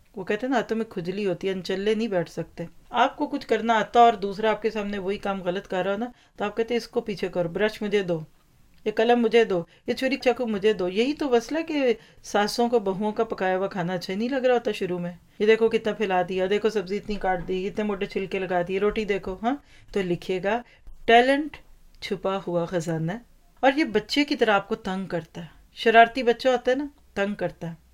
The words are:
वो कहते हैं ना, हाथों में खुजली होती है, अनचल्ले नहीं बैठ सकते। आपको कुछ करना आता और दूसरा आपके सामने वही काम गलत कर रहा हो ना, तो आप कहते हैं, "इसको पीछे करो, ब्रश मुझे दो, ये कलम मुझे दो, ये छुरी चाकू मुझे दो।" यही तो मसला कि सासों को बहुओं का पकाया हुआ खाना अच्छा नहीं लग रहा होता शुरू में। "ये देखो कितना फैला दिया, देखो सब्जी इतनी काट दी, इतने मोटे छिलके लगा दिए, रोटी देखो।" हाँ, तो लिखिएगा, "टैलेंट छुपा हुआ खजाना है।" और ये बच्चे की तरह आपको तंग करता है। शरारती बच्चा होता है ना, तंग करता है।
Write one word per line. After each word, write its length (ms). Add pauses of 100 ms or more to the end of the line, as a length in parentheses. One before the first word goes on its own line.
(180)
वो 60
कहते 220
हैं 60
ना, 60
हाथों 180
में 140
खुजली 340
होती 240
है, 60
अनचल्ले 420
नहीं 140
बैठ 200
सकते। 380 (240)
आपको 360
कुछ 180
करना 280
आता 280
और 140
दूसरा 360
आपके 180
सामने 280
वही 200
काम 240
गलत 260
कर 160
रहा 100
हो 60
ना, 120 (280)
तो 60
आप 100
कहते 180
हैं, 40
"इसको 240
पीछे 280
करो, 200
ब्रश 340
मुझे 200
दो, 140 (680)
ये 60
कलम 280
मुझे 260
दो, 220 (220)
ये 60
छुरी 220
चाकू 280
मुझे 280
दो।" 140
यही 260
तो 160
मसला 320
कि 340 (280)
सासों 460
को 100
बहुओं 320
का 120
पकाया 320
हुआ 120
खाना 260
अच्छा 220
नहीं 140
लग 160
रहा 80
होता 180
शुरू 280
में। 180 (240)
"ये 60
देखो 220
कितना 240
फैला 300
दिया, 240
देखो 220
सब्जी 260
इतनी 200
काट 300
दी, 220
इतने 180
मोटे 200
छिलके 340
लगा 240
दिए, 160
रोटी 260
देखो।" 300
हाँ, 280 (300)
तो 80
लिखिएगा, 640 (440)
"टैलेंट 500 (460)
छुपा 340
हुआ 280
खजाना 480
है।" 80 (420)
और 140
ये 80
बच्चे 380
की 120
तरह 180
आपको 220
तंग 320
करता 340
है। 100 (240)
शरारती 480
बच्चा 280
होता 200
है 60
ना, 120 (260)
तंग 200
करता 320
है। 260